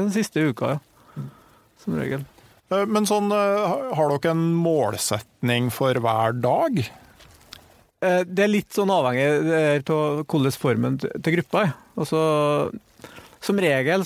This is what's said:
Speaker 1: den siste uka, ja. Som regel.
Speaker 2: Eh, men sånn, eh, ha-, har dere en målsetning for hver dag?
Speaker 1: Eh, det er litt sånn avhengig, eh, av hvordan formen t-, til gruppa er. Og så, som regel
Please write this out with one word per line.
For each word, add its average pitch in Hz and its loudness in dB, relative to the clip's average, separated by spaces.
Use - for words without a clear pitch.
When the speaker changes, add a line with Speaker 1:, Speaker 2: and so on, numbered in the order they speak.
Speaker 1:
den 202 0
siste 175 0
uka, 127 0
ja. - -12
Som - -4
regel. 135 -6
Speaker 2:
Eh, 196 0
men 214 2
sånn, 202 0
eh, 202 0
ha-, 247 -4
har 147 2
dere 165 0
en 165 0
målsetning 120 0
for 127 0
hver 113 2
dag? 175 0
Speaker 1:
Eh, 180 2
det 185 0
er 208 2
litt - 0
sånn 196 2
avhengig, 131 2
eh, 151 2
av 151 -2
hvordan 135 0
formen 127 0
t-, - -6
til 165 0
gruppa 180 0
er. 139 -4
Og - -4
så, 160 2
som 196 -2
regel 156 2